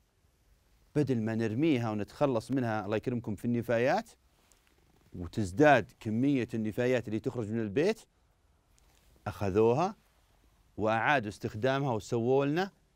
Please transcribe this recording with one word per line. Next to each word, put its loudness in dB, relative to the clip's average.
بدل 2
ما -2
نرميها 0
ونتخلص -2
منها، -2
الله -2
يكرمكم، -4
في -10
النفايات، 0
وتزداد 2
كمية 0
النفايات -2
اللي -4
تخرج -6
من -2
البيت، -2
أخذوها 2
وأعادوا 2
استخدامها -2
وسووا 0
لنا -2